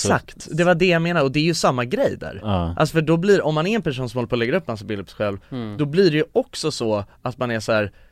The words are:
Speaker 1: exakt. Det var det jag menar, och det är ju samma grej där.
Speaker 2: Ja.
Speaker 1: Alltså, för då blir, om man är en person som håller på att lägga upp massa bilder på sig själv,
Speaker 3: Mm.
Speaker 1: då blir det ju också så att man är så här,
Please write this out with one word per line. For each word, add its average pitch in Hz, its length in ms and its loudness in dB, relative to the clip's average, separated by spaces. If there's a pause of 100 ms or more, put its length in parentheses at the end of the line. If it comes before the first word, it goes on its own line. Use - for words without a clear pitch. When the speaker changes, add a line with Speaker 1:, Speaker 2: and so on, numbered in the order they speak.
(140)
Speaker 1:
exakt. - 340 -6 (100)
Det 175 60 2
var 180 120 6
det 165 100 2
jag 170 160 4
menar, 170 220 0
och 135 80 2
det 143 80 0
är 151 40 2
ju 165 100 2
samma 139 320 0
grej 214 340 -2
där. - 240 -12
Speaker 2:
Ja. 92 340 0
Speaker 1:
Alltså, - 160 0
för 160 80 2
då 160 160 2
blir, 190 240 4
om 156 140 0
man 156 120 0
är 220 80 0
en 220 60 0
person 127 280 -4
som 123 80 -6
håller 120 100 -2
på - 80 -2
att 120 40 -2
lägga 120 180 0
upp 165 100 -6
massa 104 180 -8
bilder 98 180 -6
på - 60 -16
sig - 80 -18
själv, 101 200 -2 (140)
Speaker 3:
Mm. 110 260 -8
Speaker 1:
då 147 80 -2
blir 165 260 4
det 151 60 0
ju 151 60 2 (100)
också 220 380 -2
så 107 320 -2 (180)
att 127 160 -6
man 120 140 -4
är 113 80 -2
så 113 120 -4
här, 107 200 2 (200)